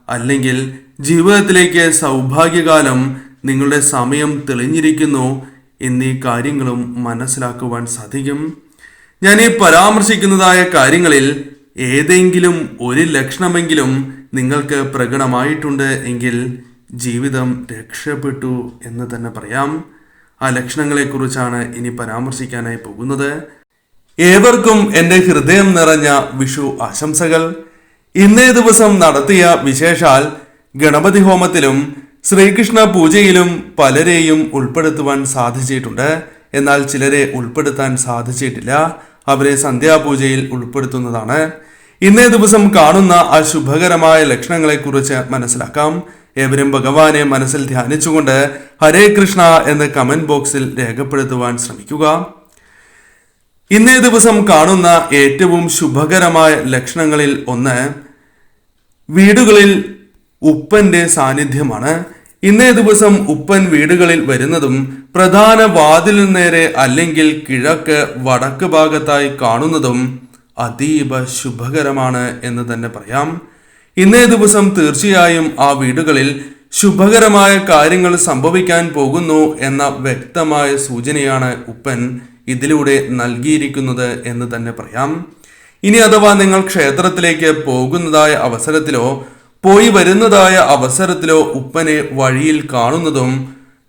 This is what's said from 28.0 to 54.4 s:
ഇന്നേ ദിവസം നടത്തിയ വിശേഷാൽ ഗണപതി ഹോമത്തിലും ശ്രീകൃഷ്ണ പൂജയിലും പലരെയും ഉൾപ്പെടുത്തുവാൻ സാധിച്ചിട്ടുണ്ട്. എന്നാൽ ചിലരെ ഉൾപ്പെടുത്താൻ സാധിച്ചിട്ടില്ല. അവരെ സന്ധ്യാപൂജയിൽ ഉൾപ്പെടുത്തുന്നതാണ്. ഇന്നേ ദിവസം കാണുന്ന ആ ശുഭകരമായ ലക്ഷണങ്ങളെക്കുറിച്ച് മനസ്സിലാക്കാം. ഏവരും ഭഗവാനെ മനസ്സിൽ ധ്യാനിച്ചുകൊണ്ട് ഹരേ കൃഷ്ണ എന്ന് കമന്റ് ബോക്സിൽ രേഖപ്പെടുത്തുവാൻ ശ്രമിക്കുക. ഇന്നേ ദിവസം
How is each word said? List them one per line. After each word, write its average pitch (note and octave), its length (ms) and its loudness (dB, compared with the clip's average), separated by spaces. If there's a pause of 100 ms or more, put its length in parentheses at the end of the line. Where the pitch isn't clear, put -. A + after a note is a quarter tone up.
ഇന്നേ G#3 420 6
ദിവസം A3+ 340 4 (120)
നടത്തിയ D#3 420 2 (220)
വിശേഷാൽ D3 560 2 (600)
ഗണപതി D#3 440 4
ഹോമത്തിലും F3+ 500 2 (520)
ശ്രീകൃഷ്ണ G3+ 500 2 (160)
പൂജയിലും F3+ 540 4 (300)
പലരെയും D#3 640 2 (160)
ഉൾപ്പെടുത്തുവാൻ C#3 640 -4 (140)
സാധിച്ചിട്ടുണ്ട്. B2+ 760 -4 (480)
എന്നാൽ C#3+ 240 0 (100)
ചിലരെ C#3 300 0 (160)
ഉൾപ്പെടുത്താൻ C3 560 -4 (100)
സാധിച്ചിട്ടില്ല. B2 680 -8 (600)
അവരെ C#3 220 0 (100)
സന്ധ്യാപൂജയിൽ C3+ 800 0 (140)
ഉൾപ്പെടുത്തുന്നതാണ്. B2 840 -6 (680)
ഇന്നേ A3+ 180 6 (100)
ദിവസം G#3 260 4 (140)
കാണുന്ന F3 380 4 (220)
ആ D#3 40 4 (120)
ശുഭകരമായ D#3+ 680 2 (120)
ലക്ഷണങ്ങളെക്കുറിച്ച് C#3+ 840 -2 (160)
മനസ്സിലാക്കാം. B2+ 580 -4 (520)
ഏവരും C#3 320 0
ഭഗവാനെ D3 560 2
മനസ്സിൽ C3+ 400 -2
ധ്യാനിച്ചുകൊണ്ട് C#3+ 640 0 (480)
ഹരേ F3 220 6 (100)
കൃഷ്ണ G3 260 2 (300)
എന്ന് D3 160 0 (100)
കമന്റ് D3 340 -2
ബോക്സിൽ C#3 320 -4 (180)
രേഖപ്പെടുത്തുവാൻ B2+ 800 -6
ശ്രമിക്കുക. D3+ 420 -6 (1600)
ഇന്നേ A3+ 240 4 (100)
ദിവസം A3+ 320 4 (120)